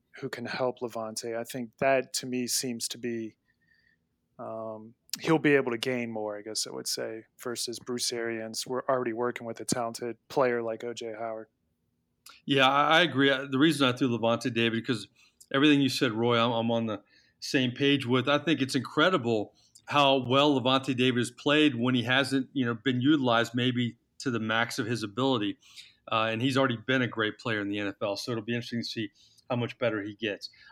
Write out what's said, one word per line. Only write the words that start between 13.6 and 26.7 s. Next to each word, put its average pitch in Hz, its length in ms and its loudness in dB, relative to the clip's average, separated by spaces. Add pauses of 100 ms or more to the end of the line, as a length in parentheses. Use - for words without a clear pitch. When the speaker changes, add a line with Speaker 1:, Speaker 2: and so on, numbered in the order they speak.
Speaker 2:
I 123 80 2
threw 131 140 0
Lavonte 117 440 0
David, 113 320 0
'cause 107 220 -4 (460)
everything 143 280 6
you 135 80 4
said, 127 220 0
Roy, 117 260 2
I'm, 117 140 4
I'm 117 200 0
on 117 160 0
the 107 140 -6 (380)
same 127 320 0
page 139 340 2
with. 127 220 2
I 143 100 4
think 147 240 0
it's 131 140 -2
incredible 123 800 2 (320)
how 139 320 4 (100)
well 139 320 4
Lavonte 131 360 2
David 123 240 2
has 110 120 -2
played 147 420 4
when 123 220 0
he 117 80 0
hasn't, 131 480 2
you 127 140 -2
know, 120 100 0
been 127 240 -2
utilized 123 560 2
maybe 123 400 -2 (240)
to 139 100 -4
the 117 100 -2
max 113 380 -2
of 117 80 -4
his 110 180 -4
ability. 107 540 -2 (540)
Uh, 110 200 2
and 110 100 -2
he's 131 160 0
already 127 280 2